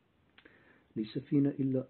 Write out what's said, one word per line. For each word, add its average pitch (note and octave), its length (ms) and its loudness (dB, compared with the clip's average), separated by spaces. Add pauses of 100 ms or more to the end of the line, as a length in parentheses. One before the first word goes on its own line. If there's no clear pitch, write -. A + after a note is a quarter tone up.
(960)
"ليس A2 220 -6
فينا C#3+ 320 2
إلا C3+ 400 -2